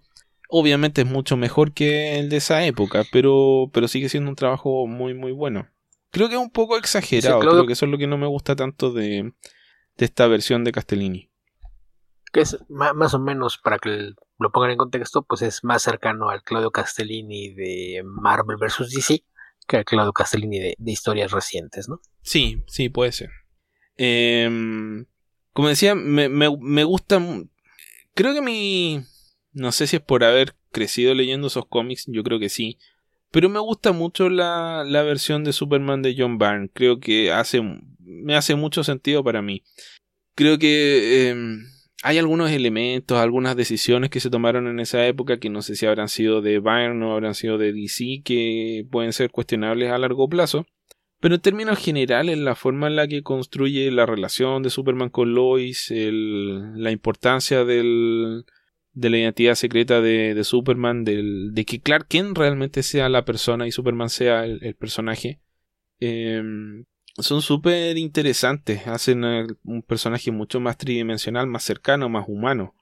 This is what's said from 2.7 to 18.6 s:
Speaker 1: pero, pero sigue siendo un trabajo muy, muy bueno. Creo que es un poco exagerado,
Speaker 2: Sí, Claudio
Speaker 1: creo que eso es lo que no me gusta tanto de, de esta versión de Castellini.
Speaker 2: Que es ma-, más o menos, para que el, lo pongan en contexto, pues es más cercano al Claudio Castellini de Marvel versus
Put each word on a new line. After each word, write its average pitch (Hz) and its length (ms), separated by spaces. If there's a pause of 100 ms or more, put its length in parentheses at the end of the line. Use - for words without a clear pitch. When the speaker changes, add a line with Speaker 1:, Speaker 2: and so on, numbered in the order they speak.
Speaker 1:
pero, 135 640
pero 117 140
sigue 131 220
siendo 143 200
un 139 80
trabajo 131 500
muy, 127 260
muy 127 200
bueno. 131 340 (440)
Creo 214 180
que 233 60
es 254 60
un 240 100
poco 226 260
exagerado, 131 640
Speaker 2:
Sí, - 20
Claudio 170 200
Speaker 1:
creo 127 60
que 120 60
eso 147 120
es 143 60
lo 143 60
que 143 100
no 143 100
me 143 100
gusta 143 280
tanto 135 380
de, 104 400 (640)
de 123 80
esta 120 220
versión 117 360
de 117 80
Castellini. 98 580 (1000)
Speaker 2:
Que 160 100
es 151 160 (120)
ma-, 143 240
más 151 200
o 139 60
menos, 135 380
para - 220
que 107 100
el, 104 260 (240)
lo 104 120
pongan 123 200
en 120 60
contexto, 123 460
pues - 180
es 113 240
más 120 160
cercano 110 480
al 101 140
Claudio 113 280
Castellini 107 800
de 92 520
Marvel 101 520
versus 110 340